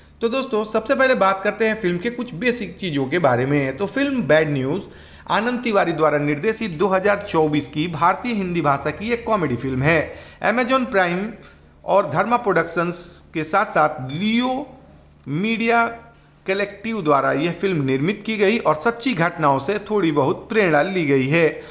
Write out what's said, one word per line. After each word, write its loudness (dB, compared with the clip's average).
तो 0
दोस्तों, -2
सबसे 0
पहले 4
बात 2
करते 0
हैं -2
फिल्म 0
के -4
कुछ -8
बेसिक -4
चीज़ों -2
के -2
बारे 2
में। 0
तो -4
फिल्म -2
बैड 4
न्यूज़ -2
आनंद 0
तिवारी 2
द्वारा 2
निर्देशित -2
दो 0
हज़ार 2
चौबीस 2
की -4
भारतीय 0
हिंदी -2
भाषा 0
की -6
एक -6
कॉमेडी 0
फिल्म -4
है। 2
Amazon 0
प्राइम 0
और 2
धर्मा 0
प्रोडक्शंस -2
के -4
साथ 0
साथ 0
लियो -2
मीडिया 0
कलेक्टिव -4
द्वारा 4
यह 0
फिल्म -2
निर्मित 0
की -2
गई 4
और 2
सच्ची -2
घटनाओं 2
से -2
थोड़ी 0
बहुत 0
प्रेरणा 4
ली 0
गई 4
है। 2